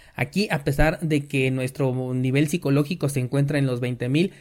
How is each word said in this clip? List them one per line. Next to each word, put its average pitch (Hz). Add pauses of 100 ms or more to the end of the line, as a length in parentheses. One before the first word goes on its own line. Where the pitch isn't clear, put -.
(160)
Aquí, 185
a 147
pesar 151
de 147
que 131
nuestro 127
nivel 131
psicológico 147
se 139
encuentra 139
en 139
los 123
veinte 123
mil, 165